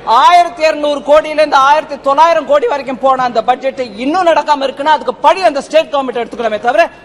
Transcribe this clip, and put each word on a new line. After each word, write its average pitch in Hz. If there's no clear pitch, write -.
ஆயிரத்தி 320
இருநூறு 294
கோடியில 302
இருந்து 302
ஆயிரத்தி 285
தொள்ளாயிரம் 302
கோடி 285
வரைக்கும் 262
போன 262
அந்த 233
பட்ஜெட் 262
இன்னும் 262
நடக்காம 294
இருக்குன்னா, 277
அதுக்கு 240
பழி 339
அந்த 294
ஸ்டேட் 311
கவர்மெண்ட் 247
எடுத்துக்கலாமே 214
தவிர, 277